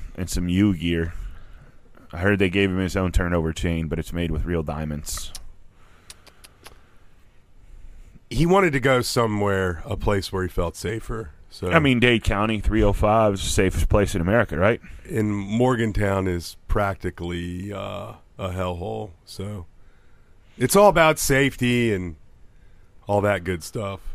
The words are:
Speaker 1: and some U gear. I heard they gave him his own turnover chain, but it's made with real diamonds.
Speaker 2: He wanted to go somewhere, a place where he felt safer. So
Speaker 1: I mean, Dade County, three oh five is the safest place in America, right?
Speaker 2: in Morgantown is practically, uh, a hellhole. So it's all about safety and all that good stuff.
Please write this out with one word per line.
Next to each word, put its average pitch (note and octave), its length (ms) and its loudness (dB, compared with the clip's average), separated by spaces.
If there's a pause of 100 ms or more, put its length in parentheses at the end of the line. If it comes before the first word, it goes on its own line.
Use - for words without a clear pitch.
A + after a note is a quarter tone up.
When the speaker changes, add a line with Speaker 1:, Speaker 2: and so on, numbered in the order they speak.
(180)
Speaker 1:
and F2+ 100 -6
some F2+ 220 -2
U G2 240 4
gear. E2 400 -2 (1000)
I - 40 -10
heard F#2+ 220 2
they F#2+ 100 4
gave G2 200 2
him F#2 100 -2
his F#2 180 -2
own F#2 160 0
turnover E2+ 400 2
chain, E2 340 -2
but D#2 100 -4
it's D#2+ 140 -6
made E2+ 200 -2
with D2+ 120 -2
real E2 200 -2
diamonds. D2+ 680 -8 (3000)
Speaker 2:
He B2 160 2
wanted F#3 280 4
to C3+ 60 0
go B2+ 220 4
somewhere, G2+ 840 0
a G2 120 -6
place G2+ 340 -2
where F#2 120 -2
he F2+ 60 -4
felt F2 260 -4
safer. A2 560 -8 (180)
So - 200 -8
Speaker 1:
I F2+ 100 4
mean, C3+ 200 4
Dade A#2 240 4
County, G#2+ 380 0
three A2 200 2
oh G2+ 120 4
five G#2+ 400 2
is F#2 100 -4
the - 60 -4
safest - 400 2
place G#2 260 2
in F2+ 60 0
America, F#2+ 360 0
right? G2+ 220 2 (260)
Speaker 2:
in G#2+ 260 -2
Morgantown G#2 960 0
is F2 280 -4 (140)
practically, F2+ 1040 -4
uh, G2 400 -10 (260)
a F#2+ 100 -6
hellhole. F#2 600 -6 (140)
So G2+ 400 -12 (920)
it's B2+ 200 0
all G#3 100 10
about D#3+ 320 6
safety B2 720 2
and F2+ 220 -4 (920)
all G#2 140 2
that G2 220 2
good F2+ 200 -4
stuff. G2 360 -8 (160)